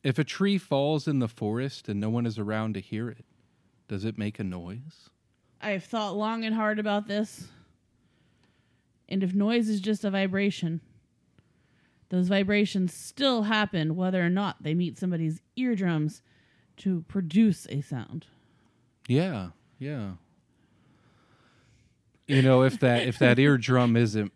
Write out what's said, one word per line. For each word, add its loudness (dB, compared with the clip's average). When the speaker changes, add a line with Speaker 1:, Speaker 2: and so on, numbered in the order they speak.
Speaker 1:
If 0
a 0
tree 0
falls 0
in 0
the 0
forest -6
and -4
no -2
one -2
is -4
around -4
to -6
hear -8
it, -16
does -6
it -4
make -6
a -6
noise? -12
Speaker 2:
I've -6
thought -6
long -4
and -2
hard 0
about -2
this. -6
And -2
if -2
noise 2
is 0
just -2
a 0
vibration, 0
those 2
vibrations 2
still -2
happen 0
whether 0
or 2
not -2
they -2
meet -2
somebody's -2
eardrums 0
to -2
produce 2
a -4
sound. -10
Speaker 1:
Yeah, 0
yeah. -8
You 4
know, 8
if 2
that, 4
if -4
that 6
Speaker 2:
<laughs> -
Speaker 1:
eardrum 4
isn't 2